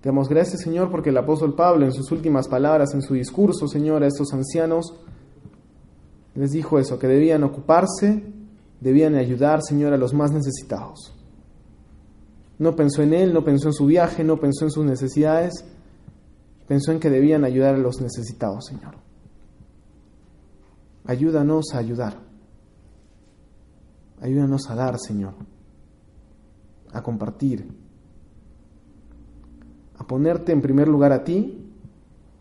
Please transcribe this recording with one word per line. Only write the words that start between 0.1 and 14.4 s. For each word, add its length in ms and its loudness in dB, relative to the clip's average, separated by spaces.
gracias, 320 0
Señor, 280 -2
porque 200 -2
el 80 2
apóstol 380 0
Pablo, 300 4
en 60 0
sus 200 -6
últimas 360 -2
palabras, 460 0
en 80 -4
su 140 -4
discurso, 520 0
Señor, 360 0
a 40 2
estos 240 -4
ancianos, 640 -4
les 160 -2
dijo 280 0
eso, 180 -2
que 100 -2
debían 360 4
ocuparse, 800 2
debían 360 4
ayudar, 480 0
Señor, 300 0
a 40 2
los 160 0
más 180 2
necesitados. 800 -6
No 160 2
pensó 260 2
en 140 4
él, 180 4
no 100 2
pensó 260 2
en 40 -2
su 140 2
viaje, 360 2
no 160 0
pensó 260 0